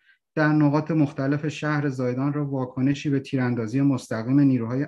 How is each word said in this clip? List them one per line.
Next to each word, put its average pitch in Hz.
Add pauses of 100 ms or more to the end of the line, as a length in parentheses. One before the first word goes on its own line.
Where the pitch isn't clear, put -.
(360)
در 151
نقاط 151
مختلف 147
شهر 147
زاهدان 127
را 147
واکنشی 139
به 139
تیراندازی 120
مستقیم 127
نیروهای 127